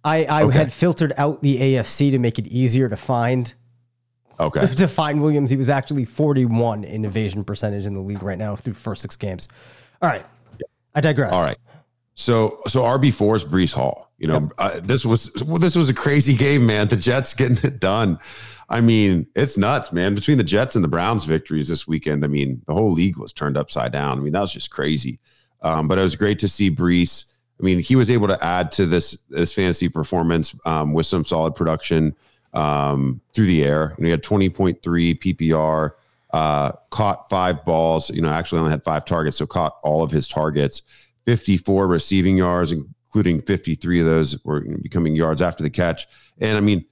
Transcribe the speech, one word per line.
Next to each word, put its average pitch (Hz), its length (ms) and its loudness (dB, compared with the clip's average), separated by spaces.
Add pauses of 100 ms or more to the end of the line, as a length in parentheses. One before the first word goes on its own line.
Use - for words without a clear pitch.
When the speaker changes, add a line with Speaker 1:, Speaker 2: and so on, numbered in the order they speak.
Speaker 1:
I, 160 180 2
I 151 200 2
Speaker 2:
Okay. 143 140 4
Speaker 1:
had 151 140 4
filtered 165 460 2
out 143 240 0
the 139 200 2
A 131 180 4
F 110 80 -2
C 143 240 2
to 131 80 2
make 120 200 0
it 104 80 -6
easier 123 400 2
to 107 80 -4
find. 120 580 -2 (840)
Speaker 2:
Okay. 156 280 0
Speaker 1:
<laughs> 127 80 -2
To 175 120 4
find 151 340 -2
Williams, 147 280 2
he 135 80 2
was 131 120 0
actually 135 360 -2
forty-one 117 800 0
in 107 180 -6
evasion 101 400 -4
percentage 101 420 -6
in 101 80 -6
the 95 80 -6
league 98 220 -8
right 95 140 -6
now 104 180 -6
through 104 200 -8
first - 260 -10
six - 160 -10
games. 95 320 -8 (520)
All 175 80 2
right. 107 160 -6 (320)
Speaker 2:
Yeah. - 100 -14 (260)
Speaker 1:
I 147 80 0
digress. 135 320 2
Speaker 2:
All 90 100 4
right. 64 140 -2 (560)
So, 113 520 0
so 123 200 0
R 123 120 2
B 131 140 4
four 104 240 2
is 90 80 0
Breece 85 300 0
Hall. - 360 -4 (100)
You 78 100 -2
know, 78 100 2
Speaker 1:
Yep. 73 180 -2
Speaker 2:
uh, 85 220 -2
this 107 260 -2
was, - 380 0
well, 160 140 -2
this 170 180 2
was 156 140 4
a 123 40 0
crazy 143 400 2
game, 135 320 4
man. 107 220 2
The 113 80 2
Jets 123 380 0
getting 123 240 2 (120)
it 131 120 -6
done. 98 380 2 (480)
I 117 140 -2
mean, 104 540 4
it's 135 220 0
nuts, 113 340 0
man. 90 240 0
Between 131 240 2
the 104 40 2
Jets 104 300 0
and 104 100 2
the 78 40 0
Browns 87 380 0
victories 80 420 -2
this 80 200 -6
weekend, 76 380 -2
I - 20 -2
mean, 69 380 -2
the 76 80 -4
whole 104 180 2
league 87 260 2
was - 140 -14
turned 71 260 -4
upside 62 340 -4
down. 69 260 -4
I 69 40 -4
mean, 73 120 -4
that 95 60 -2
was 98 120 -4
just - 200 -10
crazy. 71 480 -4 (420)
Um, 80 260 -2
but 95 120 2
it - 20 2
was 90 140 0
great 104 240 0
to 98 80 -2
see 95 240 0
Breece. 87 600 0 (280)
I - 40 -6
mean, 92 140 2
he 131 180 0
was 123 140 4
able 110 180 2
to 95 160 0
add 87 280 -2
to 95 160 0
this, 85 240 0 (180)
this 80 240 -2
fantasy 90 340 0
performance, 82 680 -2 (100)
um, 76 280 0
with 80 120 0
some 85 180 -2
solid 80 300 -2
production, 80 640 -2 (380)
um, 71 680 -2 (140)
through 110 100 2
the 82 180 4
air. 76 340 0
You 76 60 -4
know, - 40 0
he 82 40 2
had 80 120 0
twenty 98 260 0
point 90 320 -2
three 85 320 2
P 92 200 -2
P 80 180 0
R, 78 440 0 (380)
uh, 76 380 0 (180)
caught - 400 -2
five 90 360 0
balls, 80 440 0
you 82 120 -4
know, 80 80 0
actually 80 300 -2
only 80 120 0
had 73 120 -4
five 78 220 -4
targets, 80 320 -2
so 76 80 -4
caught - 380 -4
all 78 180 0
of 76 80 -2
his 73 180 -2
targets, 73 540 -2 (440)
fifty-four 98 600 2
receiving 92 500 2
yards, 87 360 2
including 82 720 -2
fifty-three 85 580 -2
of 80 80 4
those 80 360 0
were 76 180 -2 (200)
becoming 78 340 -2
yards 80 260 0
after 85 200 -2
the 76 80 -2
catch. 85 380 -2 (320)
And 110 180 0
I 101 40 2
mean 101 300 2